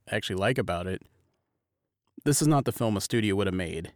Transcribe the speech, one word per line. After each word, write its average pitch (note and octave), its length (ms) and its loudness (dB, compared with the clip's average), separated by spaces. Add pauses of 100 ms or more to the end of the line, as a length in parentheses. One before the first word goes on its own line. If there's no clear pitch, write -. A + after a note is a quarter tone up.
(100)
actually G#2+ 260 -4
like A2 220 0
about F2 280 -2
it, F#2 160 -6 (1200)
this D3 160 2
is D3+ 80 4
not C#3+ 160 4
the A#2+ 80 0
film A2+ 240 0
a F#2+ 40 0
studio G#2+ 360 0
would G2+ 100 0
have F#2 80 -2
made E2 420 -6